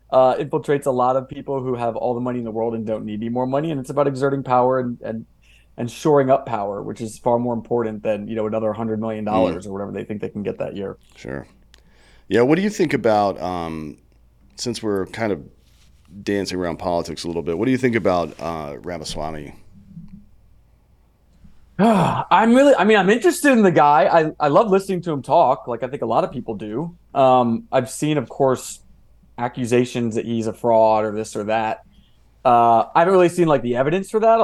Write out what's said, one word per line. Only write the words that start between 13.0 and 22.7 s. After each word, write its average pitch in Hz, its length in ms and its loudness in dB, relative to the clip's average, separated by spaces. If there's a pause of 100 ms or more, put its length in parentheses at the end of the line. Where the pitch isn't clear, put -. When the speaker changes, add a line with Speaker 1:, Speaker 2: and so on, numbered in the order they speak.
Speaker 2:
um, 82 560 -6 (600)
since - 240 -8
we're 101 260 -2
kind 110 240 -4
of 76 120 -6 (800)
dancing 98 360 -2
around 82 200 -4
politics 85 460 -4
a - 20 -6
little 82 160 -6
bit, 82 160 -4
what 107 80 0
do 131 60 0
you 127 40 0
think 120 180 0
about, 90 460 0
uh, 76 400 -8
Ramaswamy? 78 760 -10
Speaker 1:
<sighs> - 40 -20 (2250)
I'm 185 760 4
really, 277 200 8